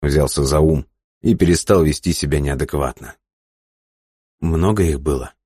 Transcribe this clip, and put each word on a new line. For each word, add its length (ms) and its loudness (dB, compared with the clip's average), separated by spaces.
взялся 400 0
за 160 0
ум 260 2
и 120 2
перестал 500 2
вести 300 -2
себя 260 -2
неадекватно. 760 -4
«Много 440 0
их 180 -2
было?» 320 -4